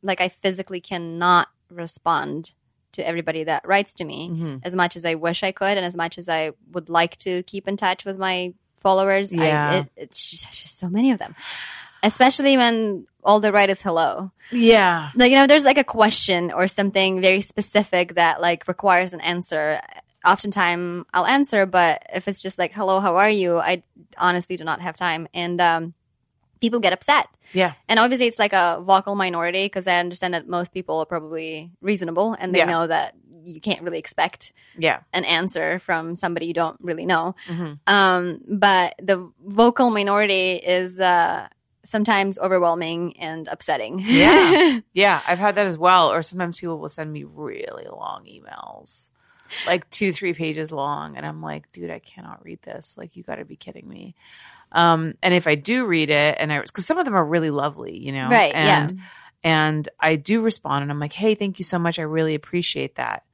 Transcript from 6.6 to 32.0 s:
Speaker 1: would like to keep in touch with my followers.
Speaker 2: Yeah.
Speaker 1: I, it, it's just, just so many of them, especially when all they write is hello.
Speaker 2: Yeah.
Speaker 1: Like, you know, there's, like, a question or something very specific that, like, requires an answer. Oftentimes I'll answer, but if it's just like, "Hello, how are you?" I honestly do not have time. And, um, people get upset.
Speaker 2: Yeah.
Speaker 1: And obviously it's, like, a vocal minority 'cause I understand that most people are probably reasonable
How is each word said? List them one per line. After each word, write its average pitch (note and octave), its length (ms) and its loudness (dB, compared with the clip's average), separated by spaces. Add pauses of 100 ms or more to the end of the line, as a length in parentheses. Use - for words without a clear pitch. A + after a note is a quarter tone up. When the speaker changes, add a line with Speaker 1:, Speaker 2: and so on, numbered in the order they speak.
Speaker 1:
would E3+ 180 -10
like E3+ 260 0 (100)
to F3+ 180 -4
keep G3 220 -12
in G3 100 -6
touch F#3+ 280 -4
with F#3+ 140 -10
my F3+ 340 -4 (280)
followers. G3 520 2
Speaker 2:
Yeah. D3+ 380 2
Speaker 1:
I, - 80 2
it, C3+ 180 -4
it's - 340 -10
just, - 220 -10
just - 260 -16
so F3+ 100 -6
many A3+ 240 2
of G#3+ 60 0
them, - 160 -12 (680)
especially C4+ 540 4
when A3 500 2 (180)
all G#3+ 160 6
they G#3 100 2
write G3+ 200 4
is F#3+ 120 -2
hello. E3 480 0 (200)
Speaker 2:
Yeah. G3 640 4
Speaker 1:
Like, B3 180 6
you C4+ 60 8
know, C#4 80 8
there's, C#4+ 180 8
like, C#4 140 6
a C4+ 60 2
question G3 680 2
or F#3 160 0
something F#3+ 520 0
very F#3+ 200 4
specific F#3+ 720 0
that, E3+ 260 2
like, F3 280 -2
requires F3+ 440 2
an E3+ 80 -12
answer. D#3+ 600 -4 (440)
Oftentimes F3 880 0
I'll F3+ 120 2
answer, B3 400 2
but F3 360 2 (120)
if F#3 140 -6
it's G3 140 -8
just F#3+ 160 -8
like, F3+ 140 -2
"Hello, F#3+ 280 0
how F#3 160 0
are G3+ 140 4
you?" F3+ 280 0
I F3+ 240 -2 (340)
honestly F3+ 400 -2
do E3 80 -14
not D#3 160 -6
have F3 160 -10
time. E3 380 -4
And, F3 260 -4
um, E3 340 2 (680)
people A#3 200 0
get F#3+ 120 4
upset. C#4+ 360 2 (240)
Speaker 2:
Yeah. F#3 200 0 (160)
Speaker 1:
And A3+ 120 2
obviously B3 260 2
it's, A#3 120 -4
like, G#3 140 2
a F3 320 2
vocal G3 300 2
minority F#3 540 -2
'cause F#3+ 180 -6
I F3+ 140 2
understand F3 340 -6
that E3+ 140 -6
most F3 260 -4
people D#3+ 240 -6
are D#3 80 -4
probably D#3+ 640 -10 (100)
reasonable F#3 580 -2